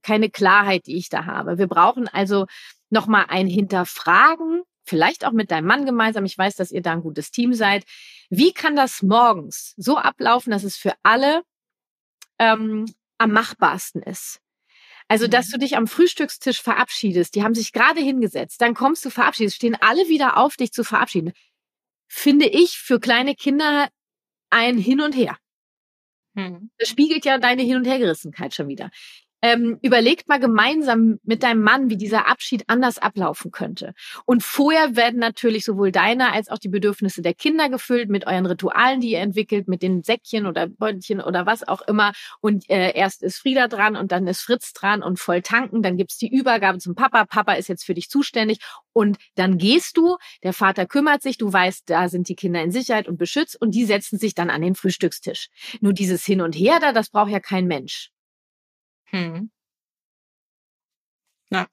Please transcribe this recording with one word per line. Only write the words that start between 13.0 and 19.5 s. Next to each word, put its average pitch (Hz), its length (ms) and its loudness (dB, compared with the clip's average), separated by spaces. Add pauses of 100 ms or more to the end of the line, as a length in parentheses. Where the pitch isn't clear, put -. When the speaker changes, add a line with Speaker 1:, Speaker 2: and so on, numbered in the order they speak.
Speaker 1:
am 226 140 2
machbarsten 190 720 0
ist? - 380 -14 (680)
Also, 220 200 2
dass 240 200 2
Speaker 2:
Mhm. 220 40 -10
Speaker 1:
du 277 80 -6
dich 277 160 -2
am 226 100 2
Frühstückstisch 294 760 0
verabschiedest. 196 760 -2
Die 208 80 0
haben 226 100 0
sich 226 180 -6
gerade 302 280 2
hingesetzt. 254 600 -2
Dann 233 120 2
kommst 285 300 0
du, 262 60 -8
verabschiedest, 226 460 -2